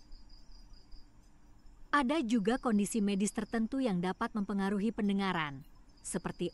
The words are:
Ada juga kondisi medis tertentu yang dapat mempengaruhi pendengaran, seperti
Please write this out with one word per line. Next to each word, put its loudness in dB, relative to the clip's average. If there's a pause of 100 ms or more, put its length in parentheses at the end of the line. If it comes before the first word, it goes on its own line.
(1900)
Ada 4
juga 2
kondisi 2
medis 2
tertentu -2
yang 2
dapat -2
mempengaruhi 0
pendengaran, 0 (400)
seperti -4